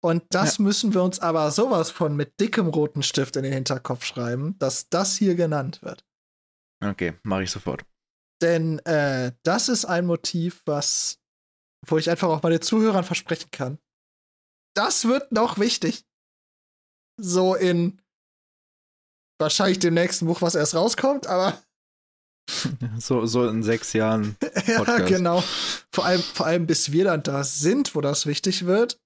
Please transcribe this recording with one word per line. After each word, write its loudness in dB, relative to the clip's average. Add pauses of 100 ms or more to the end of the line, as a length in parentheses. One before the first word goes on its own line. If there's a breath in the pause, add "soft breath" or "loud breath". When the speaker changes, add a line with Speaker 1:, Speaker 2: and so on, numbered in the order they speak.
Speaker 1:
Und 2
das 2
Speaker 2:
Ja. 2
Speaker 1:
müssen 2
wir 2
uns 0
aber 0
sowas 2
von -2
mit -4
dickem 0
roten 0
Stift -2
in -2
den -2
Hinterkopf -4
schreiben, -4
dass -2
das 0
hier 2
genannt -2
wird. -12 (800)
Speaker 2:
Okay, -2
mach -2
ich -4
sofort. -6 (580)
Speaker 1:
Denn, 2
äh, 0 (120)
das 0
ist 0
ein 0
Motiv, -2
was, -4 (680)
wo 2
ich 2
einfach 0
auch 0
mal 2
den 4
Zuhörern 2
versprechen -6
kann, -6 (1000)
das 0
wird 0
noch 2
wichtig. -2 (1120)
So 2
in 2 (1400)
wahrscheinlich 2
dem 2
nächsten 2
Buch, 0
was 0
erst 0
rauskommt, 0
aber 0 (840)
Speaker 2:
<laughs> -6
So, 0
so 2
in -2
sechs -2
Jahren 0
Speaker 1:
<laughs> -4
Ja, 2
Speaker 2:
Podcast. 2
Speaker 1:
genau. 2 (520 loud breath)
Vor 0
allem, 2
vor -4
allem, 2
bis 0
wir 2
dann 2
da -2
sind, 0
wo -2
das 0
wichtig -2
wird 2